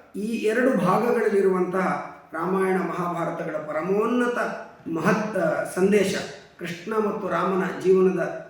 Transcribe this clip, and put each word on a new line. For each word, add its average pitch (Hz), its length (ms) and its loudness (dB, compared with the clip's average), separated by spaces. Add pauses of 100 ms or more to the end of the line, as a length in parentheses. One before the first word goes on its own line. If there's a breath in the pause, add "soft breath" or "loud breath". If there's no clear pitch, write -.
(180)
ಈ 202 80 -4
ಎರಡು 226 520 2
ಭಾಗಗಳಲ್ಲಿರುವಂತಹ 190 1080 2 (460)
ರಾಮಾಯಣ 190 440 0
ಮಹಾಭಾರತಗಳ 170 800 -4
ಪರಮೋನ್ನತ 214 800 0 (500)
ಮಹತ್, 160 500 0
ಆ, 165 260 0
ಸಂದೇಶ, 196 520 2 (440)
ಕೃಷ್ಣ 175 340 -8
ಮತ್ತು 202 340 -2
ರಾಮನ 185 520 0
ಜೀವನದ 180 440 4 (260)